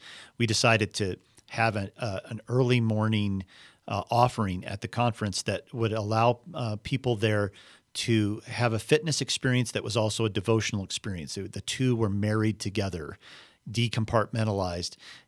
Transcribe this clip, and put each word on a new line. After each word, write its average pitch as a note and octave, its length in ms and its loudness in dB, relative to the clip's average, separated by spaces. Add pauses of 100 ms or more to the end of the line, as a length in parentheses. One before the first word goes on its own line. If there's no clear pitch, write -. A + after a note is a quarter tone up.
(380)
We A#2+ 80 2
decided A2+ 500 4
to F#2+ 220 -2 (320)
have A2+ 280 0
an, G2 200 -6
uh, G2 280 -6
an A2 240 -12
early B2 320 4
morning, G#2+ 640 0 (420)
uh, G2+ 240 -2
offering A#2 540 2
at G2+ 160 -8
the F#2+ 80 -8
conference A2 540 -2
that G2 300 -4
would A2+ 200 0
allow, A2 460 2 (140)
uh, A2+ 300 -4
people B2 320 0
there G#2 360 2 (420)
to G#2+ 540 2
have A2 260 0
a G#2+ 60 0
fitness D3+ 420 2
experience B2+ 500 0
that - 120 -2
was A2 120 -4
also A2 300 2
a G#2+ 40 2
devotional G#2 540 0
experience. F2 500 -6
So G2 100 -8
the G2 180 -10
two B2+ 340 0
were A2+ 140 2
married G#2+ 500 2
together, F#2+ 580 -4 (800)
decompartmentalized. G#2 960 0 (320)